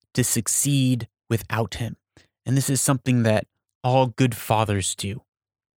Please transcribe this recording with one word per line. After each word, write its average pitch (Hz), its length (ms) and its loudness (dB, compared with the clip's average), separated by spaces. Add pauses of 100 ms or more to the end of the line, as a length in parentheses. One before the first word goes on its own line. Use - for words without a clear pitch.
(120)
to 127 100 0
succeed 127 840 0 (220)
without 110 440 -2
him. - 220 -8 (480)
And 127 120 0
this 135 120 0
is 135 120 0
something 127 420 0
that 110 240 2 (360)
all 127 260 4
good 120 260 0
fathers 104 600 0
do. 98 280 -10 (540)